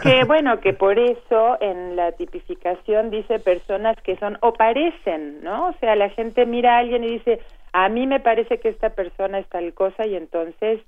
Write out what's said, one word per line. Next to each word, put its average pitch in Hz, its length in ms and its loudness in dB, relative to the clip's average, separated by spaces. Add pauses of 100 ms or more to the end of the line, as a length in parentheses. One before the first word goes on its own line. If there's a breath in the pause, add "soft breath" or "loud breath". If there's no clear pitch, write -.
Que, 262 240 6
bueno, 277 340 2
que 190 140 0
por 196 240 2
eso 240 640 2
en 180 340 -6
la 170 180 -2
tipificación 180 1000 -4
dice 214 260 -4
personas 208 680 0
que 185 140 -4
son 208 240 -8
o 226 120 4
parecen, 220 880 -2
¿no? 220 260 -4
O 339 100 -4
sea, 220 160 2
la 202 140 2
gente 233 380 0
mira 240 300 4
a - 20 4
alguien 240 240 0
y 233 80 -4
dice, 226 280 -2 (340 soft breath)
"A 185 160 2
mí 240 180 0
me 269 120 2
parece 233 400 2
que 226 100 -2
esta 214 220 -2
persona 196 480 -4
es 190 100 -8
tal 175 240 -6
cosa", 190 340 -2
y 202 80 -4
entonces 170 720 -4